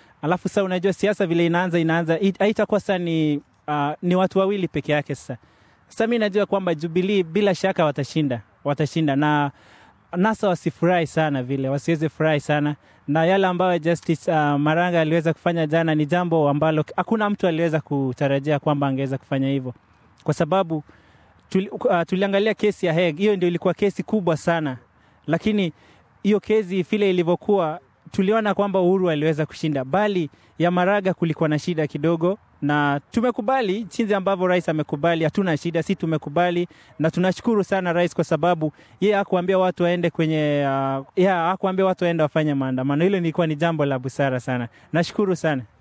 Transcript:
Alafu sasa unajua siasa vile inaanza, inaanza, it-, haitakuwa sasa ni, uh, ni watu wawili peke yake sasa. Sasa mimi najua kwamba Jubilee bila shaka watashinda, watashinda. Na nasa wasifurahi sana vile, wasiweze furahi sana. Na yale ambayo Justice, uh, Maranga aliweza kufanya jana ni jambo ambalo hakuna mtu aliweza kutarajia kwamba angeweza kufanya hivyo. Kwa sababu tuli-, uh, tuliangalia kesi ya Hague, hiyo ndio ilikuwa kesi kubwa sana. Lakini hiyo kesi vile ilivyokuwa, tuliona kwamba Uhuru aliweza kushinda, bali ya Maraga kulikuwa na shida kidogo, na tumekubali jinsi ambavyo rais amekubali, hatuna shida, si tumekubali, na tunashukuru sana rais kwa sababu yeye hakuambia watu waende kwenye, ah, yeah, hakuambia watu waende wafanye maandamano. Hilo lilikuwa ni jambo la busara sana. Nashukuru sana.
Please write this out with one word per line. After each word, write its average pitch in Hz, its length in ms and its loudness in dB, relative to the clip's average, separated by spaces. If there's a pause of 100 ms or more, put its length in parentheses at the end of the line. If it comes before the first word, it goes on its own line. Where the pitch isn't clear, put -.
(220)
Alafu 175 280 -2
sasa 202 140 0
unajua 185 300 0
siasa 196 340 0
vile 170 180 2
inaanza, 175 340 0
inaanza, 165 400 0
it-, 196 200 0
haitakuwa 208 400 0
sasa 190 180 -2
ni, 160 440 0 (260)
uh, 147 220 -2 (120)
ni 180 140 2
watu 185 240 2
wawili 190 280 0
peke 151 240 -4
yake 147 240 0
sasa. - 220 -12 (500)
Sasa - 200 -2
mimi 233 120 0
najua 208 260 0
kwamba 185 300 -2
Jubilee 180 480 0
bila 185 320 0
shaka 190 300 0
watashinda, 139 560 -2 (220)
watashinda. 143 520 0
Na 147 360 2 (680)
nasa 208 300 0
wasifurahi 170 600 0
sana 143 360 0
vile, 135 260 -4
wasiweze 151 400 -2
furahi 156 300 0
sana. 147 360 0 (320)
Na 160 180 2
yale 190 220 4
ambayo 180 320 0
Justice, 165 520 -2
uh, 160 60 2
Maranga 156 640 2
aliweza 160 320 2
kufanya 170 340 -2
jana 160 280 2
ni 151 100 2
jambo 165 440 2
ambalo 151 360 2 (100)
hakuna 214 340 0
mtu 202 180 -2
aliweza 160 340 0
kutarajia 139 760 -2
kwamba 143 280 0
angeweza 135 300 -2
kufanya 135 300 -2
hivyo. 131 260 -4 (500)
Kwa 156 100 0
sababu 165 500 0 (680)
tuli-, 190 200 0
uh, 202 380 0
tuliangalia 196 460 0
kesi 202 320 0
ya 165 80 2
Hague, 170 240 2
hiyo 208 180 2
ndio 175 140 0
ilikuwa 175 240 0
kesi 196 300 -2
kubwa 175 340 0
sana. 156 400 -2 (500)
Lakini 175 460 0 (500)
hiyo 202 160 2
kesi 196 440 0
vile 202 260 0
ilivyokuwa, 175 680 0 (320)
tuliona 208 420 2
kwamba 196 280 0
Uhuru 180 280 4
aliweza 156 360 0
kushinda, 143 400 -4
bali 180 440 0 (300)
ya 170 120 2
Maraga 185 420 2
kulikuwa 165 360 -2
na 151 100 0
shida 156 280 -2
kidogo, 165 500 0 (240)
na 143 400 0 (100)
tumekubali 233 720 0
jinsi 208 300 -2
ambavyo 185 340 0
rais 180 220 0
amekubali, 160 540 0
hatuna 165 340 0
shida, 165 260 -2
si 196 120 -2
tumekubali, 170 720 -2 (320)
na 156 120 2
tunashukuru 185 520 0
sana 185 300 -2
rais 175 220 0
kwa 170 80 -2
sababu 160 480 0 (280)
yeye 202 160 2
hakuambia 190 420 0
watu 185 260 0
waende 175 260 0
kwenye, 151 580 0
ah, 135 360 -2 (120)
yeah, 180 340 2
hakuambia 190 360 0
watu 185 180 0
waende 165 200 0
wafanye 151 300 0
maandamano. 135 500 0
Hilo 190 140 2
lilikuwa 170 300 0
ni 156 80 -2
jambo 156 300 0
la 131 140 -2
busara 131 400 -2
sana. 123 280 -4 (260)
Nashukuru 180 420 0
sana. 143 280 -2 (180)